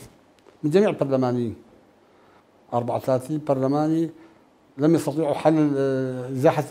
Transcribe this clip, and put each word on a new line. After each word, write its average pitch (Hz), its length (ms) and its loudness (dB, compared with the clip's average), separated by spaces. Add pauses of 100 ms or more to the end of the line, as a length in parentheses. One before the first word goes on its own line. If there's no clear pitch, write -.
(640)
من 151 80 -2
جميع 196 180 4
البرلمانيين؟ 127 640 0 (1200)
أربعة 120 220 -2
وثلاثين 131 520 -2
برلماني 147 640 0 (680)
لم 156 160 4
يستطيعوا 147 400 0
حل، 156 420 2
آه، 131 560 -2
إزاحة 143 380 2